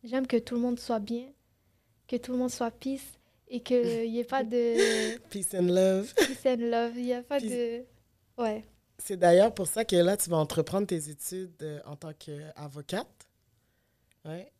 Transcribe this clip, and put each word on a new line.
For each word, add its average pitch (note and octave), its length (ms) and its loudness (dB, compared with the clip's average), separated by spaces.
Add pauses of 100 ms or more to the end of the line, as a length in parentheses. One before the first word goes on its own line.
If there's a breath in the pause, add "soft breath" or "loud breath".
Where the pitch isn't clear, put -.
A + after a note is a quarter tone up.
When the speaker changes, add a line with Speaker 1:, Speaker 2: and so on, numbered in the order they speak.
Speaker 1:
J'aime B3+ 220 -2
que B3 120 0
tout A#3 160 -4
le A#3+ 60 0
monde A#3+ 200 -2
soit A#3 200 -2
bien, A#3 260 -8 (800)
que B3+ 80 -4
tout B3 160 -6
le B3+ 60 -2
monde B3+ 120 0
soit A#3 200 -4
peace C4+ 480 -8 (300)
et B3 120 -8
qu'il B3 220 2
Speaker 2:
<laughs> A#3 280 0
Speaker 1:
y A3+ 100 -2
ait A#3+ 40 -2
pas C4+ 200 -2
de A3+ 720 2 (100)
Speaker 2:
Peace G3 260 -6
and F3+ 120 2
love. F#3+ 480 4
Speaker 1:
peace C4+ 320 2
and B3+ 100 2 (140)
love, A#3 260 0
il B3 100 -4
y B3 60 0
a B3 100 -4
pas C#4+ 160 -2
Speaker 2:
Puis A3+ 120 -2
Speaker 1:
de, A#3+ 340 -4 (540)
ouais. A3 260 -2 (340)
Speaker 2:
c'est F#3+ 200 -10
d'ailleurs F3+ 360 8
pour F#3 120 -4
ça A3 180 -2
que G3 120 2
là, F3 200 6
tu E3+ 140 -4
vas E3 80 2
entreprendre E3 480 0
tes D#3 240 -4
études, F3+ 420 -10 (100)
euh, D3+ 220 -10
en D3 120 -14
tant D#3 180 -14
qu'avocate. D3+ 1120 -12 (960)
Ouais. F3 360 -12